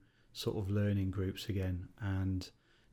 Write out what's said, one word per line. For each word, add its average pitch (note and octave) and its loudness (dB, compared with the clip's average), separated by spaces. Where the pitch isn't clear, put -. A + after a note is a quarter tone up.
sort G#2+ -2
of G2 -2
learning G2+ 4
groups F#2+ -2
again. F#2 0
And F#2+ 0